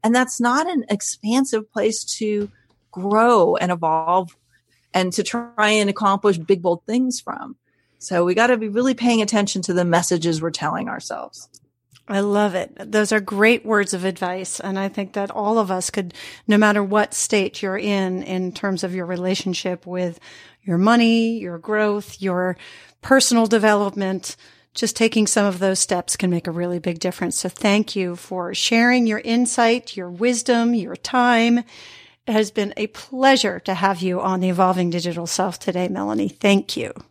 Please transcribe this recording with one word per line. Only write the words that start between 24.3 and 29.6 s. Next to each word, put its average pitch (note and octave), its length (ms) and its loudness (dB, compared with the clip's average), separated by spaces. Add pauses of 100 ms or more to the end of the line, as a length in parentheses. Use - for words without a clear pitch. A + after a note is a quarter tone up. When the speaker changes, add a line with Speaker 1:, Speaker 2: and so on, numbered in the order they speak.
Speaker 2:
just - 220 -4
taking A3+ 320 2
some G#3 180 2
of F#3 140 -2
those F#3+ 200 0
steps - 380 -2
can F#3 120 0
make E3+ 180 -2
a E3+ 40 -6
really F3 280 -4
big E3 200 -4
difference. - 400 -4
So F3+ 100 -6
thank G#3 460 0
you F3+ 200 -4
for F3+ 380 -8
sharing A#3+ 540 2
your G#3+ 120 -2
insight, A#3 760 0